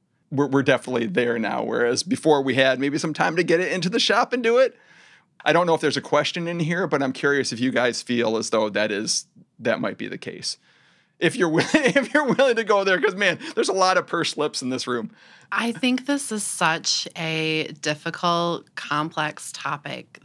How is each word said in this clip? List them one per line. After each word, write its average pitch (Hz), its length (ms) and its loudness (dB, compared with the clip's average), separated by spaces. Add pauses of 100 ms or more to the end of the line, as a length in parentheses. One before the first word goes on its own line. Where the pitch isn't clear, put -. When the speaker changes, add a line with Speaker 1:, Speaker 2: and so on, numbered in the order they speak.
(300)
Speaker 1:
We're, 139 160 2
we're 135 160 2
definitely 127 440 2
there 117 320 0
now, 117 240 -2
whereas 120 400 0
before 147 400 2
we 131 120 0
had 131 260 4
maybe 143 180 -2
some 160 140 -2
time 170 240 0
to 175 60 4
get 170 180 2
it 160 120 -2
into 180 160 -2
the 226 120 0
shop 233 320 2
and 247 100 -2
do 233 160 4
it. 254 180 4 (680)
I 151 80 4
don't 170 140 4
know 165 80 4
if 151 60 2
there's 139 160 0
a - 60 -4
question 165 460 -2
in 170 120 -4
here, 170 260 0
but 147 160 0
I'm 131 100 -2
curious 139 400 0
if 117 80 -6
you 127 100 0
guys 123 320 0
feel 117 340 0
as 110 140 -4
though 107 200 2
that 107 200 0
is, 104 360 -4 (320)
that 113 220 -2
might 101 180 -6
be 107 100 -10
the 98 100 -10
case. - 400 -10 (600)
If 175 180 0
you're 175 140 2
wi-, - 200 2
<laughs> - 40 4
if 277 380 2
you're 302 120 4
willing 247 320 4
to 226 80 0
go 196 200 4
there, 190 160 4
'cause, 359 140 0
man, 190 240 2 (160)
there's 247 140 0
a 370 60 0
lot 185 240 4
of 170 80 0
pursed 165 300 -2
lips 147 260 -2
in 127 80 -4
this 127 160 -4
room. 117 240 -4 (420)
Speaker 2:
I 226 200 -2
think 254 340 -2
this 277 260 -2
is 214 100 -4
such - 640 -2 (100)
a 160 640 -2
difficult, 170 920 -2
complex 151 800 -4
topic 143 720 -10